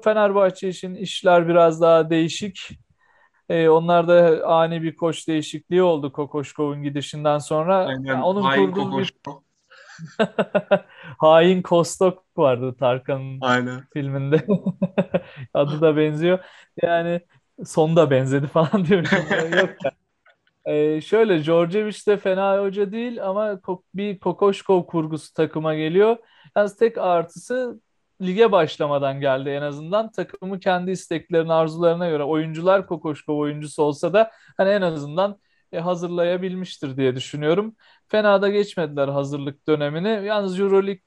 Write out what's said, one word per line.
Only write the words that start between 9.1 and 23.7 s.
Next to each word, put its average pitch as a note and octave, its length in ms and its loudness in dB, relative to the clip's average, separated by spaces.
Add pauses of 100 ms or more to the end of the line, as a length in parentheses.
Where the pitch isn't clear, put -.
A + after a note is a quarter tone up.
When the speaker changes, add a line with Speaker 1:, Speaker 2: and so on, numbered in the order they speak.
Speaker 1:
<laughs> A3 60 2 (960)
Hain E3 440 6
Kostok F3+ 600 0 (140)
vardı B2+ 420 0
Tarkan'ın C3+ 640 -4
Speaker 2:
Aynen. B2 420 0 (100)
Speaker 1:
filminde. C#3 540 -2 (540)
<laughs> - 520 -8
Adı D3 280 -2
da D#3 160 4
benziyor. D3+ 420 0 (420)
Yani E3+ 400 -2 (440)
sonu D#3+ 300 0
da D#3 140 6
benzedi C3+ 380 0
falan E3 380 0
<laughs> - 0 -
diyorum. E3+ 240 2 (500)
Yok F#3 100 2 (140)
da. C3+ 80 -2 (760)
Ee, D3+ 360 0
şöyle, G3+ 420 2
Djordjevic F3 540 0 (100)
de G3+ 100 4
fena G3 440 0
hoca G3 300 -2
değil A3+ 360 -8
ama G#3 240 -4
Ko-, F#3+ 300 -10 (120)